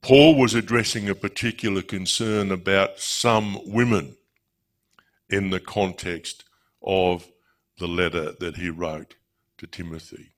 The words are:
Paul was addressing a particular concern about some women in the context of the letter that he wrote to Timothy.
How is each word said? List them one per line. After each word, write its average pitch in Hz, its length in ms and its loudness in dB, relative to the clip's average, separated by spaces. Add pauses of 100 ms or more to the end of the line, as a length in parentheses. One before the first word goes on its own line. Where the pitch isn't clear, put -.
Paul 143 340 10
was 123 180 4
addressing 110 540 -2
a 98 80 -2
particular 104 680 -4
concern 104 680 -4
about 95 480 0
some 110 680 0
women 104 520 0 (1120)
in 98 220 -2
the 92 100 -4
context - 840 -6 (420)
of 90 400 0 (540)
the 90 80 -8
letter 85 540 -4
that 85 160 -10
he 87 120 -8
wrote 80 460 -10 (440)
to - 80 -18
Timothy. - 720 -18